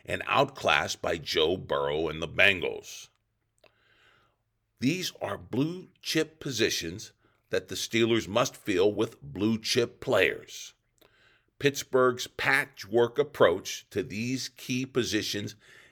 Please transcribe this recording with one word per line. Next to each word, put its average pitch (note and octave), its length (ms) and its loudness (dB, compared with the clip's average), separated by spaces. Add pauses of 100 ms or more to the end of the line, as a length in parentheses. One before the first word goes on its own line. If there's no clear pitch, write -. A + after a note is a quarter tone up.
and F#2 200 -4
outclassed G2+ 760 0
by F2 160 -2
Joe F2 400 2
Burrow D2 500 -2
and D#2 140 -6
the D#2+ 60 -6
Bengals. E2 800 0 (1700)
These E3 400 -2
are G2+ 160 -6
blue C#3+ 520 -4 (120)
chip D#3 400 -2
positions G#2+ 720 -2 (380)
that - 180 -2
the F#2+ 60 -8
Steelers A2+ 520 0
must A#2+ 300 0
fill G2+ 360 2
with A2 280 -4
blue A2 380 -2
chip A#2+ 420 -2
players. E2+ 720 0 (840)
Pittsburgh's B2+ 720 2
patchwork A#2+ 880 0
approach - 720 2
to G2+ 120 -2
these A#2 460 -6
key B2+ 380 -6
positions G#2 680 -2 (380)